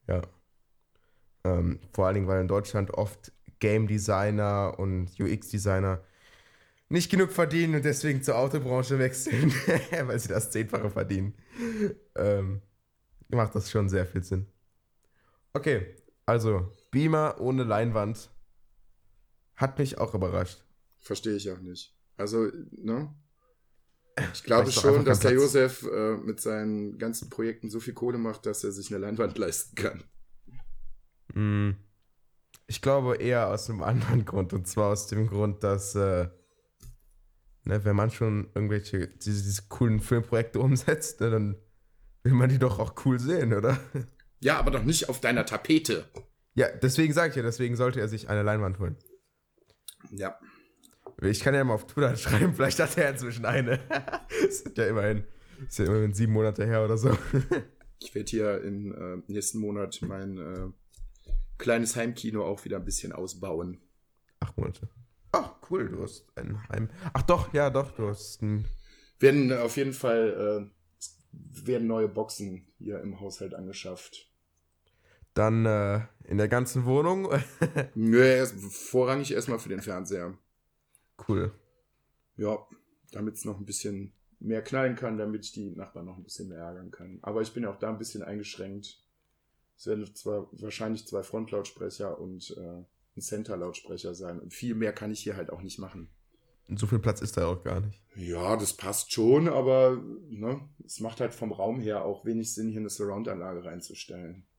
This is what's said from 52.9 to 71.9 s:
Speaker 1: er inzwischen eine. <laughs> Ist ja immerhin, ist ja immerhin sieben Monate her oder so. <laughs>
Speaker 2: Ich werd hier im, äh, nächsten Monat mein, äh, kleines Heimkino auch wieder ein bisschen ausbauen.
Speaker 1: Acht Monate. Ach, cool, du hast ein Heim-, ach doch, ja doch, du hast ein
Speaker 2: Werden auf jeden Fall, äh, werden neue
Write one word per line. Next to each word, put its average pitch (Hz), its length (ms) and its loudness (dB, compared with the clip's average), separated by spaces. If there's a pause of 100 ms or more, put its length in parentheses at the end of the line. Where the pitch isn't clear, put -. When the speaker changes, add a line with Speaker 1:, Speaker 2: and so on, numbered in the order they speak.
Speaker 1:
er 147 120 4
inzwischen 120 340 -6
eine. 127 360 2 (300)
<laughs> 392 380 0
Ist - 280 -6
ja - 100 2
immerhin, 104 380 2 (420)
ist - 120 -6
ja 95 80 4
immerhin 107 280 4
sieben 110 180 2
Monate 107 340 2
her 113 180 4
oder 110 140 2
so. 120 240 4
<laughs> - 800 -2
Speaker 2:
Ich - 140 -14
werd - 140 -4
hier 104 340 0
im, 101 320 -6
äh, 90 320 -10
nächsten 104 320 -4
Monat 104 440 -4
mein, 95 360 -8
äh, 92 300 -8 (920)
kleines 117 380 0
Heimkino 117 500 -4
auch 101 180 -4
wieder 101 120 -6
ein 90 80 -8
bisschen - 260 -6
ausbauen. 90 720 -6 (580)
Speaker 1:
Acht - 180 -6
Monate. - 320 -4 (440)
Ach, - 220 0 (140)
cool, - 200 -2
du - 160 -8
hast - 200 -14 (120)
ein - 320 -8
Heim-, 110 220 -2 (220)
ach - 100 0
doch, - 300 2
ja 143 180 4
doch, 135 200 0
du 107 180 -4
hast - 320 -8
ein 107 260 -2 (520)
Speaker 2:
Werden 135 340 8
auf 120 240 0
jeden 135 180 0
Fall, 104 760 2
äh, - 960 -18
werden 117 220 0
neue 113 180 2